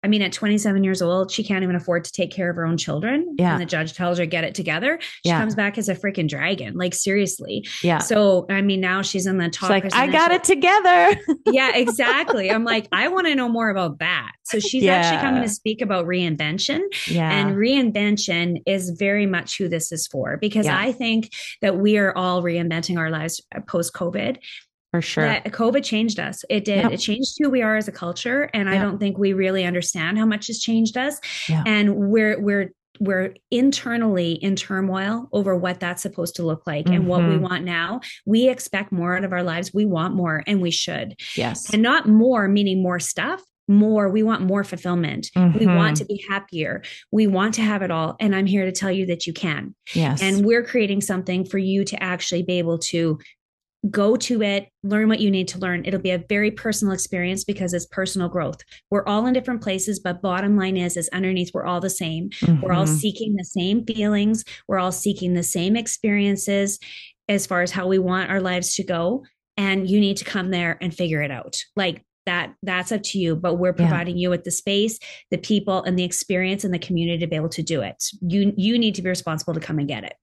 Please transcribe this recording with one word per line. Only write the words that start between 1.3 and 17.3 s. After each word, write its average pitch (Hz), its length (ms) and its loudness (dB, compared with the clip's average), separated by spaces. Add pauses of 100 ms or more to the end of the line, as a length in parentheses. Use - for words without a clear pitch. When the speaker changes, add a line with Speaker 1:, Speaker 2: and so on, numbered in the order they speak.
Speaker 1:
she 220 120 -4
can't 190 200 -2
even 180 120 0
afford 170 300 -2
to - 60 -12
take 180 200 -2
care 175 200 -2
of 170 40 -6
her 170 120 -2
own 170 100 0
children. 247 640 -2
Speaker 2:
Yeah. 175 140 4
Speaker 1:
And 160 80 0
the 175 40 -4
judge 160 300 -4
tells 175 240 0
her, 175 80 0
"Get 165 160 -2
it - 100 -6
together." 196 480 -2
She - 80 -12 (160)
Speaker 2:
Yeah. 165 140 4
Speaker 1:
comes 220 160 -2
back 202 240 0
as 208 100 -2
a 185 60 -2
freaking 196 340 -2
dragon. 147 480 -4
Like, 180 160 -2
seriously. 196 720 -2 (180)
Speaker 2:
Yeah. 170 140 4
Speaker 1:
So, 196 500 4
I 196 140 0
mean, 196 180 2
now 185 220 0
she's 190 240 -4
in 190 140 0
the 170 60 2
Speaker 2:
She's 170 120 -2
Speaker 1:
top 185 140 0
Speaker 2:
like, 190 140 4 (100)
"I 247 100 4
got 311 240 4
Speaker 1:
presidential 349 60 6
Speaker 2:
it 370 80 0 (720)
together." - 300 -2
<laughs> 220 60 6
Speaker 1:
Yeah, 262 240 4
exactly. 240 760 2
I'm 220 120 2
like, 226 280 0
"I 208 160 2
wanna 349 260 2
know 254 160 2
more 226 200 2
about 175 280 0
that." 156 360 -2 (100)
So - 160 -2
she's 233 260 0
actually 170 340 4
coming 262 220 0
Speaker 2:
Yeah. 240 60 -2
Speaker 1:
to 208 60 -2
speak 214 280 -4
about 190 240 0
reinvention. 175 760 -2 (260)
Speaker 2:
Yeah. 160 240 0